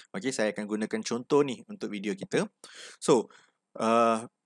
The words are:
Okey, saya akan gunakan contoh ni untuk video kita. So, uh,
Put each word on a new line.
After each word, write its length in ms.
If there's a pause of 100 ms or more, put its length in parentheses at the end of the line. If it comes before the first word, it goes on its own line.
(120)
Okey, 200
saya 160
akan 160
gunakan 360
contoh 440
ni 240
untuk 240
video 240
kita. 320 (480)
So, 320 (480)
uh, 480 (200)